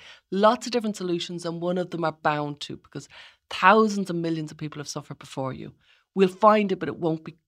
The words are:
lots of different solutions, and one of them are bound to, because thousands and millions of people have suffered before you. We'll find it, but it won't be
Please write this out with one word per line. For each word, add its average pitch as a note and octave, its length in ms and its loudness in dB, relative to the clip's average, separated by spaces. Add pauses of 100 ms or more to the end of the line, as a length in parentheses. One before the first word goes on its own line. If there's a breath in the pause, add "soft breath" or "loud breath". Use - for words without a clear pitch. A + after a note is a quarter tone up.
(300 loud breath)
lots G#3+ 360 2
of A3+ 60 -6
different A3 240 -4
solutions, F3 480 -6
and E3+ 160 -6
one F3+ 180 -2
of F3+ 120 -4
them E3+ 140 -4
are D#3 180 -2
bound D3 380 -2
to, - 160 -12
because - 320 -16 (420 loud breath)
thousands G3+ 600 4
and E3+ 120 -4
millions D#3+ 300 -6
of D#3 40 -16
people D3+ 220 -10
have C#3+ 100 -12
suffered C#3+ 300 -12
before C3 340 -8
you. A2 200 -14 (420)
We'll F#3+ 140 6
find G#3 420 4
it, F#3+ 80 -2
but D#3+ 100 -6
it C3 100 -6
won't D#3+ 260 -2
be E3 120 -16 (120)